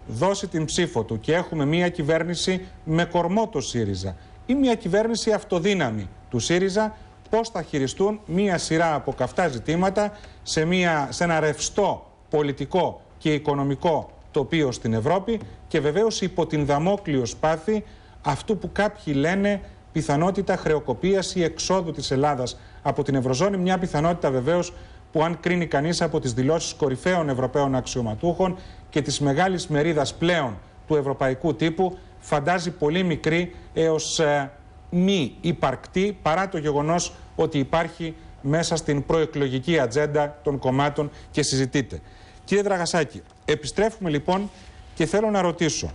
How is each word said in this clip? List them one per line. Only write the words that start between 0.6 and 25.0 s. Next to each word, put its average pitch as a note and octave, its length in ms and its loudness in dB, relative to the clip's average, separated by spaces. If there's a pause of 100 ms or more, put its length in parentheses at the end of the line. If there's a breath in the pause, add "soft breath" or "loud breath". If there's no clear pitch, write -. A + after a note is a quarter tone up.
ψήφο D3 380 0
του A2 160 -6
και D3 160 0
έχουμε E3+ 300 0
μια E3+ 240 2
κυβέρνηση E3+ 760 -2 (180)
με E3 220 2
κορμό F3 420 2
το D3 140 -4
σύριζα G2 540 -4 (300 loud breath)
ή B3 80 0
μια C4 220 4
κυβέρνηση A3 560 0
αυτοδύναμη E3 760 0 (200)
του A#2+ 100 -2
σύριζα, F#3+ 560 0 (340 loud breath)
πώς A3+ 200 2
θα F3+ 120 -6
χειριστούν D#3 640 0
μια F#3 320 2
σειρά D#3+ 380 2
από C3 180 -2
καυτά E3 340 0
ζητήματα F#3 640 0 (320 loud breath)
σε D#3 220 -2
μια, E3+ 460 2
σε - 120 -2
ένα E3 160 2
ρευστό D#3 720 0 (180)
πολιτικό C#3+ 720 0 (160)
και D#3 160 0
οικονομικό C#3+ 760 0 (220)
τοπίο D3 400 2
στην A2+ 220 -2
Ευρώπη F#3 460 0 (280 loud breath)
και D#3+ 120 0
βεβαίως F3 420 2
υπό F3 260 -2
την D3+ 180 0
δαμόκλειο D3 600 0
σπάθη E3 580 0 (380 loud breath)
αυτού D3 360 -2
που F3 140 -8
κάποιοι G#3 460 -2
λένε G3 440 2 (300 loud breath)
πιθανότητα F3+ 640 0
χρεοκοπίας E3+ 800 0
ή F3+ 80 2
εξόδου E3+ 480 0
της C3+ 200 -6
Ελλάδας C3+ 460 0 (240 loud breath)
από D3 220 0
την C#3 120 0
Ευρωζώνη, C3+ 420 2
μια F#3 200 2
πιθανότητα E3 540 0
βεβαίως D#3+ 420 0 (380 loud breath)